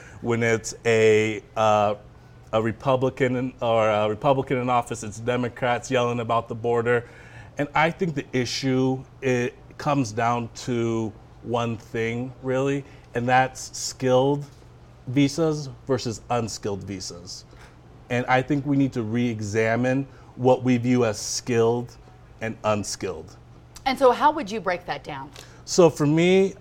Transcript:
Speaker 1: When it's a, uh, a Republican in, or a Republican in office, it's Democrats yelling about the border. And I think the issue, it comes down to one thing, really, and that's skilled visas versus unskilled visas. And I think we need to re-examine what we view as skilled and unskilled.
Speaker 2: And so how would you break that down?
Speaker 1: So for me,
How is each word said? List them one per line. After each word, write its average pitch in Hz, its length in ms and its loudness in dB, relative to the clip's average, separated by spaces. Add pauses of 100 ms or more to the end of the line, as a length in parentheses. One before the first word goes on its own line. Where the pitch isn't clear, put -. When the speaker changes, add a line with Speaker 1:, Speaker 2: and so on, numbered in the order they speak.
(200)
Speaker 1:
When 117 240 -2
it's 113 320 0 (100)
a, 110 560 4 (140)
uh, 107 400 4 (560)
a 110 100 2
Republican 127 760 0
in, 127 240 -4
or 113 280 2
a 107 200 2
Republican 131 480 0
in 123 120 -2
office, 120 320 -2
it's 107 180 -12
Democrats 120 720 -2
yelling 120 300 0
about 117 300 -2
the 120 60 -8
border. 117 500 0 (520)
And 147 160 -4
I 156 180 2
think 170 220 -4
the 135 200 -6
issue, 131 680 0 (200)
it 123 320 0 (240)
comes 139 340 -2
down 117 380 -2 (160)
to 117 480 -2 (300)
one 117 340 -4
thing, 117 560 -6 (100)
really, 135 400 -2 (320)
and 120 120 -4
that's - 500 0
skilled 131 680 2 (640)
visas 143 600 0 (200)
versus 123 420 -2
unskilled 110 540 -4
visas. 90 640 -12 (680)
And 123 160 0
I 127 140 4
think 139 260 -2
we 143 100 2
need 139 160 2
to 123 80 -4
re-examine 113 1040 0 (300)
what 127 280 4
we 127 140 4
view 120 280 2
as 107 140 -2
skilled 120 800 0 (440)
and 110 140 -6 (100)
unskilled. 98 680 -4 (500)
Speaker 2:
And 262 120 -2
so 262 140 6
how 254 200 4
would 302 200 -4
you 220 100 -6
break 175 240 -4
that 143 180 -8
down? 139 280 -10 (340)
Speaker 1:
So 170 240 6
for - 160 -2
me, 180 560 4